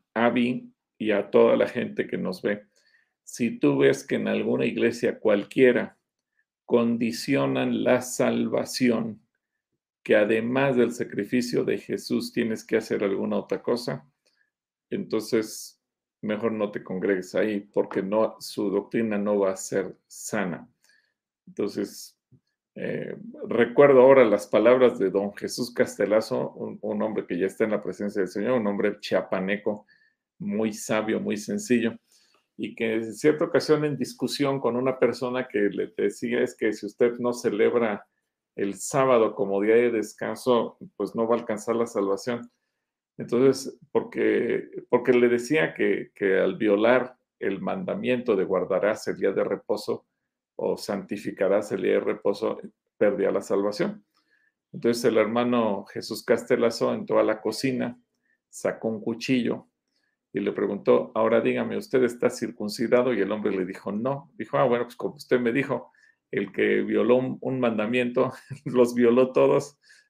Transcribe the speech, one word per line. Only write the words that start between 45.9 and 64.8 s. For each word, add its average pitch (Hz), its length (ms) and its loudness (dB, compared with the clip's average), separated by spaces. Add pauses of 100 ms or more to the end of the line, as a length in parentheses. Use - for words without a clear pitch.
que 95 240 2
al 92 160 2
violar 110 600 2 (220)
el 98 220 -4
mandamiento 98 720 -2
de 92 100 2
"guardarás 92 600 0
el 87 100 -6
día 98 160 0
de 104 100 0
reposo" 110 640 -6 (500)
o 87 220 -2
"santificarás 98 920 -2
el 98 120 -4
día 101 100 2
de 101 80 2
reposo", 107 580 -4 (380)
perdía 95 340 2
la 95 100 -2
salvación. 104 640 -4 (680)
Entonces 120 320 0
el 113 120 2
hermano 113 680 0
Jesús 110 380 -10
Castelazo 117 680 0
entró 110 260 -2
a 110 40 4
la 110 180 -2
cocina, 120 560 -4 (520)
sacó - 400 -4
un 110 120 -6
cuchillo 117 680 -2 (640)
y 95 80 -4
le 101 100 -2
preguntó, 123 640 2
"Ahora 113 260 4
dígame, 120 360 -2
¿usted 127 260 0
está 123 260 2
circuncidado?". 120 840 0
Y 101 80 0
el 98 100 -2
hombre 104 200 -2
le 95 140 -2
dijo, 95 260 -10
"No". 127 440 -6
Dijo, 120 220 -6
"Ah, 143 80 4
bueno, 120 200 2